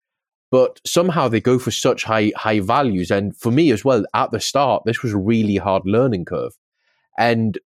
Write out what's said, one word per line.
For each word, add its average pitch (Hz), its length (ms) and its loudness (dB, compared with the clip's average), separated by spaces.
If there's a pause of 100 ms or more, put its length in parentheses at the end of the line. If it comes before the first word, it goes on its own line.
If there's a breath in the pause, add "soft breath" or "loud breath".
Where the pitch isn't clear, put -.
(500)
But - 340 2
somehow 170 440 0
they 113 120 0
go 123 180 2
for 123 120 -6
such - 340 -2
high, 110 320 0
high 110 240 0
values. 101 500 0
And 98 240 -2
for - 160 -4
me 147 200 4
as 107 160 0
well, 123 260 2
at 117 200 -2
the 110 80 -4
start, 135 440 0
this 113 180 -4
was 113 100 -4
a 101 40 0
really 104 400 0
hard 95 300 0
learning 107 400 0
curve. 80 260 -6 (640)
And 113 420 0 (180)